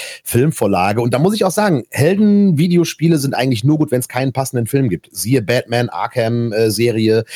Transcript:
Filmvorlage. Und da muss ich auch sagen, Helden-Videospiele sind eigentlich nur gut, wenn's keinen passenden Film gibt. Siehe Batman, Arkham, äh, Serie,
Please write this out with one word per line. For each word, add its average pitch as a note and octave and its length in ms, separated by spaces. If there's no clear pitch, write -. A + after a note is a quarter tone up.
Filmvorlage. G#2+ 760
Und A#2+ 120
da B2 60
muss G3 140
ich G#3 120
auch F#3 60
sagen, F#3+ 380
Helden-Videospiele F3 1300
sind C#3 160
eigentlich B2 300
nur D3+ 140
gut, D3+ 140
wenn's B2+ 160
keinen C3 260
passenden B2+ 340
Film C3+ 220
gibt. - 260
Siehe B2 260
Batman, A#2+ 480
Arkham, A#2 640
äh, A2 180
Serie, A2 540